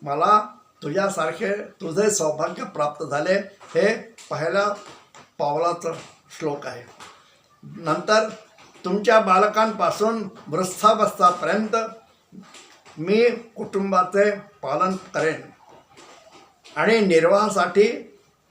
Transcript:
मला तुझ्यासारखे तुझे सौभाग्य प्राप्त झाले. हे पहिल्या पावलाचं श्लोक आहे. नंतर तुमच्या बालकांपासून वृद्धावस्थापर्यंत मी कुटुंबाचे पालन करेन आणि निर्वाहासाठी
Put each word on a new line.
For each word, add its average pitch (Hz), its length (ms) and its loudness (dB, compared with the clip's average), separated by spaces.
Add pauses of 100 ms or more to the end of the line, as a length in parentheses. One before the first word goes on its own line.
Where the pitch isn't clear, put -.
मला 170 440 2 (360)
तुझ्यासारखे 175 680 -2
तुझे 180 580 -2
सौभाग्य 160 540 -2
प्राप्त 151 400 -4
झाले. 151 300 0 (400)
हे 208 400 0 (160)
पहिल्या 185 440 -2 (640)
पावलाचं 165 540 -2 (460)
श्लोक 143 280 -6
आहे. 123 160 -14 (800)
नंतर 170 680 -2 (560)
तुमच्या 214 360 2
बालकांपासून 208 1080 0 (180)
वृद्धावस्थापर्यंत 196 1300 0 (1200)
मी 214 320 2
कुटुंबाचे 196 1040 0
पालन 180 600 -4 (180)
करेन 151 260 -2 (1400)
आणि 208 240 2
निर्वाहासाठी 196 1160 2 (320)